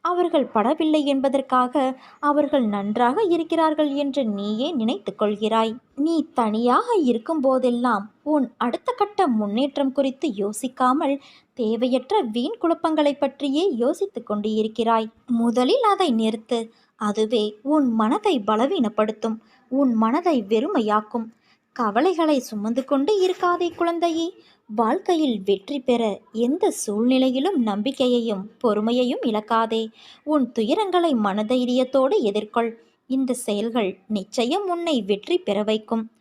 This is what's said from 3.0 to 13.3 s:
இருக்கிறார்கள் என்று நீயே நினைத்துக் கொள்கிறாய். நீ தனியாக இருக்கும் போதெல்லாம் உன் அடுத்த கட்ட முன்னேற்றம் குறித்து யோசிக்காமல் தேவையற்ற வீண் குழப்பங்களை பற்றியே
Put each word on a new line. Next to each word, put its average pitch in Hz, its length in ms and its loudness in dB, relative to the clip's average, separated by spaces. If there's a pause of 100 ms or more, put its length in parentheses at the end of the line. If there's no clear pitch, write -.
இருக்கிறார்கள் 320 680 0
என்று 277 320 -2
நீயே 208 460 -2
நினைத்துக் 240 500 -4
கொள்கிறாய். 220 520 0 (220)
நீ 320 200 0 (180)
தனியாக 247 680 2
இருக்கும் 247 380 0
போதெல்லாம் 247 640 2 (180)
உன் 294 240 2 (100)
அடுத்த 240 340 -4
கட்ட 403 360 0
முன்னேற்றம் 254 680 0
குறித்து 269 360 -2
யோசிக்காமல் 254 880 0 (380)
தேவையற்ற 247 680 0 (120)
வீண் 262 280 -2
குழப்பங்களை 311 540 2
பற்றியே 285 500 -2 (120)